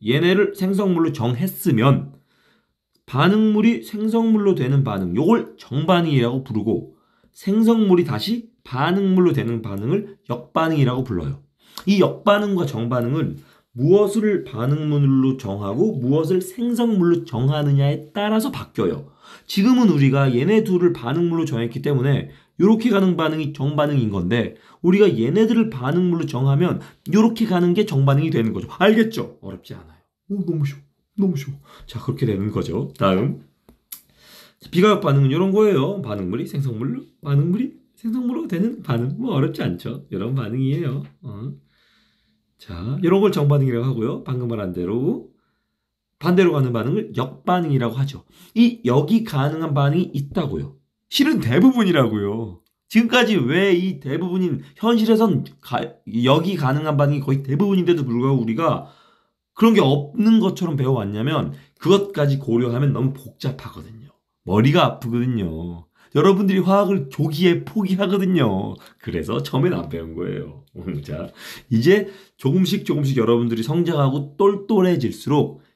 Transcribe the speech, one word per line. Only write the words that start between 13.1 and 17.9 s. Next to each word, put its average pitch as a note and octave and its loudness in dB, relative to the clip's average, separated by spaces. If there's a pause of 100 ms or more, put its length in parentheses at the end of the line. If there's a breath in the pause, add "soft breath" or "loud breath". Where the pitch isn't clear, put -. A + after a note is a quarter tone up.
무엇을 G3+ 2
반응물로 C3+ 0
정하고 G#2 -2
무엇을 D#3 0
생성물로 A3 0
정하느냐에 C#3 0